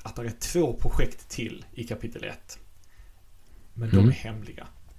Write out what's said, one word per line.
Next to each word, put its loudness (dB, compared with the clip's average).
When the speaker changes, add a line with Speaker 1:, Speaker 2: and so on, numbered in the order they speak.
Speaker 1:
att -12
det -10
är -6
två 0
projekt 2
till -8
i -10
kapitel -8
ett. -14
Men -6
de 4
Speaker 2:
Mm. 10
Speaker 1:
är 4
hemliga. -10